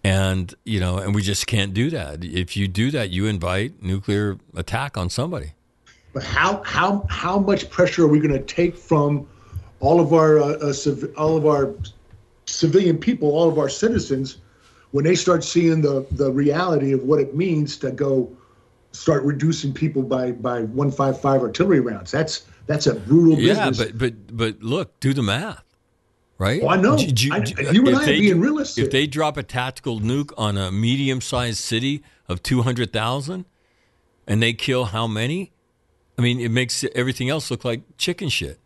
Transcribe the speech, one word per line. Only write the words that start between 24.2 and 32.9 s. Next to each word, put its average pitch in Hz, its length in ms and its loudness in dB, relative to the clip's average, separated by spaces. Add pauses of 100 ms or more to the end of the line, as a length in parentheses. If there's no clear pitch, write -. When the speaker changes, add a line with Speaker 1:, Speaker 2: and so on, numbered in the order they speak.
Speaker 1:
but 110 260 -2
look, 143 360 -4
do 135 140 0
the 135 100 0
math, 135 400 -4 (720)
right? 113 260 0
Speaker 2:
Oh, 143 60 2
I 185 80 4
know. 240 180 4
Speaker 1:
Do, 254 120 2
do, 131 260 2
Speaker 2:
I, 196 60 0
Speaker 1:
do, - 240 -4 (100)
Speaker 2:
you 226 80 6
and - 80 6
Speaker 1:
if 254 80 6
Speaker 2:
I - 80 0
Speaker 1:
they 151 140 2
Speaker 2:
being 202 160 4
Speaker 1:
dro-, 170 80 4
Speaker 2:
realistic. 294 420 -2
Speaker 1:
if - 60 -4
they 139 160 2
drop 151 280 -2
a 143 80 -8
tactical 127 560 -6
nuke 131 380 -2
on 104 200 -2
a 92 140 -2
medium-sized 123 880 -2
city 135 460 -2 (260)
of 90 140 -4
two 127 180 2
hundred 120 320 -2